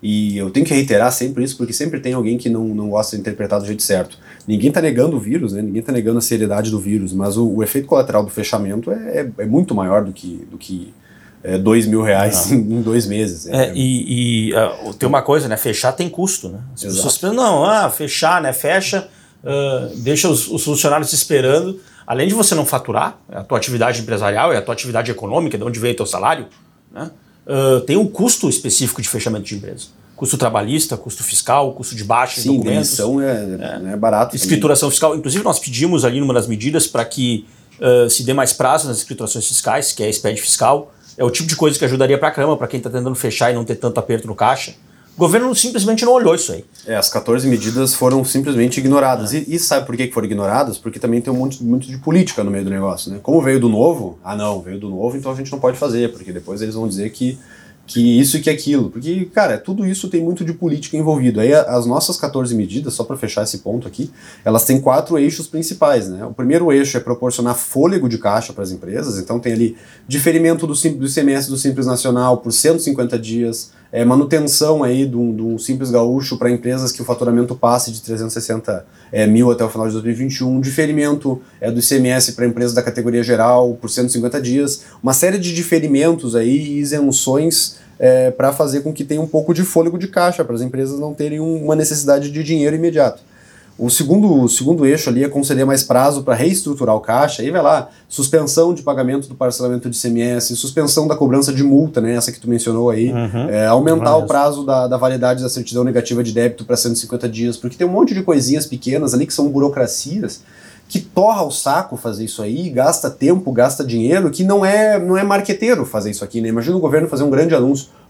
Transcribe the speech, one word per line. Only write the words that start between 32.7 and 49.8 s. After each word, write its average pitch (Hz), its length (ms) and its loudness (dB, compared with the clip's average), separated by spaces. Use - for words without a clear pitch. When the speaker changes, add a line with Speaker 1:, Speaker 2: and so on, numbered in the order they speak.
Speaker 1:
demissão 131 240 0
é, 135 120 0
Speaker 2:
É. 98 460 -8
Speaker 1:
não 92 120 -8
é 104 40 -6
barato 110 360 2
também. 127 120 -6
Speaker 2:
Escrituração 147 480 2
fiscal. 156 240 2
Inclusive, 156 280 -4
nós - 160 0
pedimos 139 440 0
ali 127 160 2
numa 139 140 0
das 120 140 2
medidas 123 380 -2
pra 117 200 -4
que, 120 400 -4
ah, 123 300 6
se 127 140 0
dê 131 100 0
mais 135 180 2
prazo 147 380 2
nas - 80 -4
escriturações 113 500 -6
fiscais, - 460 -2
que 110 100 -4
é 107 60 0
expediente 104 320 -2
fiscal. 143 500 0
É 127 60 0
o 123 60 4
tipo 160 180 -4
de 160 80 -2
coisa 151 240 2
que 151 60 0
ajudaria 131 320 2
pra 156 140 0
caramba, 147 260 0
pra 123 100 -6
quem 131 140 -6
tá 117 80 -8
tentando 127 260 -4
fechar 123 360 0
e - 20 0
não 120 100 -2
ter 113 120 -4
tanto - 240 -2
aperto 113 280 -4
no 107 80 -8
caixa. 127 380 0
O - 60 -18
governo 226 340 2
simplesmente 226 520 0
não 240 80 6
olhou 220 200 6
isso - 200 -2
aí. 82 100 -10
Speaker 1:
É, 110 80 -2
as 98 160 0
quatorze 123 340 0
medidas 123 480 0
foram 131 300 2
simplesmente 131 560 0
ignoradas. 131 540 2
Speaker 2:
É. 156 60 -2
Speaker 1:
E, 151 160 -6
e 170 40 -2
sabe 135 260 0